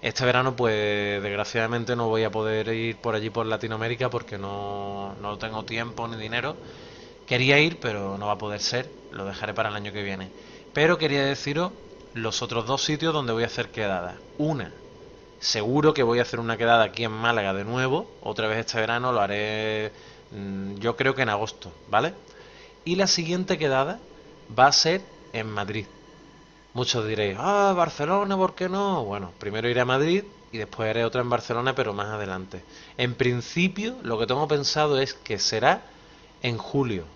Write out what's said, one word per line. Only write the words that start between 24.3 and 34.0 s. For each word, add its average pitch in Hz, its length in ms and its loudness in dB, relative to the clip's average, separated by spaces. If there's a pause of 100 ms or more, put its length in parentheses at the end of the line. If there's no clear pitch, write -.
va 127 120 10
a - 40 6
ser 180 280 4 (320)
en 110 180 -4
Madrid. 104 360 -4 (880)
Muchos 117 360 0
diréis, 104 320 0
"Ah, 196 360 4
Barcelona, 180 600 2
¿por 185 180 2
qué 185 140 -4
no?". 190 360 0
Bueno, 98 360 -6
primero 107 280 -2
iré 120 120 4
a 123 40 6
Madrid 156 400 4 (280)
y 113 60 -8
después 110 300 -4
haré 113 160 2
otra 120 180 0
en 120 80 0
Barcelona, 120 440 0
pero 117 200 0
más 101 140 -2
adelante. 92 540 -6 (360)
En 123 160 0
principio, 185 880 0